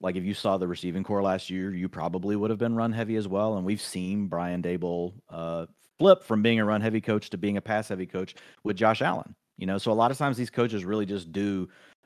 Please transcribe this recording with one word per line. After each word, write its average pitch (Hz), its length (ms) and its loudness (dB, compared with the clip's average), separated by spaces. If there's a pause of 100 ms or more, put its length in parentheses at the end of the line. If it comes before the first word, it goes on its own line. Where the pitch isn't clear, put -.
Like, 90 140 -2
if 92 80 -4
you 98 100 -2
saw 98 240 0
the 90 100 -2
receiving 87 360 -4
core 101 180 0
last 95 300 0
year, 92 200 -4
you 90 180 -4
probably 90 460 -4
would 104 140 0
have 107 100 -2
been 117 160 0
run 113 160 0
heavy 110 260 -2
as 104 100 -2
well. 104 300 0
And 92 80 -4
we've 101 160 -2
seen 95 460 -4
Brian 87 360 -4
Daboll, 87 500 -2 (160)
uh, 82 380 -6 (320)
flip 185 240 8
from 107 180 2
being 113 180 4
a 107 60 4
run 104 160 2
heavy 110 180 2
coach 107 300 0
to 101 80 -8
being 101 180 0
a 98 60 -2
pass 107 260 -2
heavy 92 200 -6
coach 92 260 -6 (300)
with 104 120 -2
Josh 110 280 4
Allen. - 320 -2 (220)
You 92 80 -8
know, 95 120 0
so 110 160 2
a - 0 -
lot 117 180 4
of 135 60 -6
times 143 180 0
these 123 140 -4
coaches 113 340 0
really 104 220 -2
just 92 260 -6
do, 98 380 -2 (360)